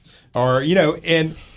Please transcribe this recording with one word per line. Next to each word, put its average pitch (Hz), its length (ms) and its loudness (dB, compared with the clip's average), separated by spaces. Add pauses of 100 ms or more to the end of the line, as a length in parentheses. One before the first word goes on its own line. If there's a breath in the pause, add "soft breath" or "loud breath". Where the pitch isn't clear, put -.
(340 soft breath)
Or, 127 280 0
you 160 120 0
know, 160 300 2
and 160 320 0 (200 loud breath)